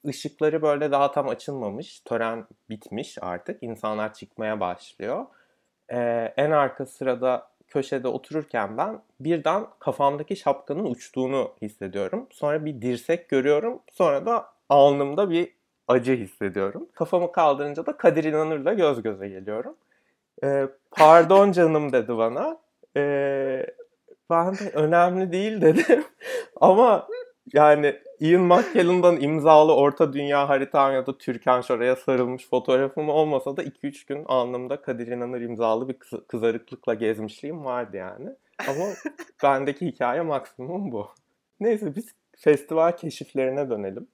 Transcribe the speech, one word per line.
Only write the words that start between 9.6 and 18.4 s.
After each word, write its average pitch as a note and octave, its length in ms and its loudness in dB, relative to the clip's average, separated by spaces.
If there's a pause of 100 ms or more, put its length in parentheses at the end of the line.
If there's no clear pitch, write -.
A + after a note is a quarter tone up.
kafamdaki D3 580 -2
şapkanın D3+ 480 -4
uçtuğunu C3 760 -4
hissediyorum. G2+ 680 -8
Sonra D3+ 340 -4
bir C#3 180 -10
dirsek B2+ 460 -4
görüyorum. D3 540 0 (100)
Sonra D#3 340 0
da - 320 -4 (100)
alnımda C#3+ 600 4
bir E3+ 220 -2 (360)
acı B2 280 2
hissediyorum. G2+ 800 -6
Kafamı F3 380 -2
kaldırınca D3 540 0
da D4 100 -6
Kadir D#3+ 280 2
İnanır'la D#3 500 -2